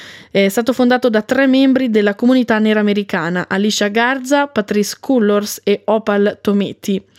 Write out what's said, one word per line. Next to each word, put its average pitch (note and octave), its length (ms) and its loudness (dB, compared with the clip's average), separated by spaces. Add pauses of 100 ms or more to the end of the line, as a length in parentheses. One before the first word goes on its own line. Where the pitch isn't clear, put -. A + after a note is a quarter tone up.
(300)
È G3 200 2
stato A#3 240 -2
fondato B3 360 2
da A3 120 2
tre C4+ 260 0
membri C4 420 2
della G#3 240 2
comunità A#3+ 460 2
nera G#3+ 220 2
americana, G3 640 -2
Alicia G#3 400 -2
Garza, B3+ 600 0
Patrice G#3 520 -4
Cullors G#3 640 0
e G#3 220 -2
Opal G#3 560 0
Tometi. G3 600 -2 (180)